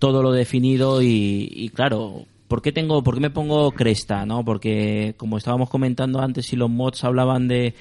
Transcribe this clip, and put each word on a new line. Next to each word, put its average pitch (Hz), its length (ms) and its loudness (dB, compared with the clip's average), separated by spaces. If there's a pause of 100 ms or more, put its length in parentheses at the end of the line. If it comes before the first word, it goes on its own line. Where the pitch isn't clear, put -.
todo 135 240 4
lo 131 80 4
definido 131 680 2
y, 104 500 2
y 110 180 -10
claro, 110 560 -4 (240)
¿por 117 120 0
qué 147 120 -2
tengo, 156 320 0
por 123 100 2
qué 127 60 -2
me 147 100 0
pongo 151 400 2
cresta, 107 560 0
no? 117 180 -4
Porque 107 720 -2
como 110 220 -6
estábamos 123 320 -2
comentando 131 500 0
antes, 131 260 -4
si 127 100 -4
los 120 120 0
mods 127 360 -2
hablaban 127 440 2
de, 123 320 0